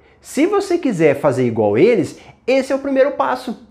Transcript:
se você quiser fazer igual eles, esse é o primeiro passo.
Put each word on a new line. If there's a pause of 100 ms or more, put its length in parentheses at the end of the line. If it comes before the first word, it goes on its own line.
(200)
se
você
quiser
fazer
igual
eles, (260)
esse
é
o
primeiro
passo.